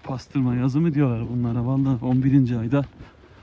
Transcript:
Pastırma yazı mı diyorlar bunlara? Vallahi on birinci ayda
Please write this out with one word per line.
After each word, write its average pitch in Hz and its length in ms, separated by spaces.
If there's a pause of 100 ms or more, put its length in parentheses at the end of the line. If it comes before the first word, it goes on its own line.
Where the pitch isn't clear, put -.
Pastırma 127 520
yazı 127 260
mı 165 140
diyorlar 123 340
bunlara? 120 380
Vallahi 135 380
on 127 200
birinci 131 340
ayda 117 260 (580)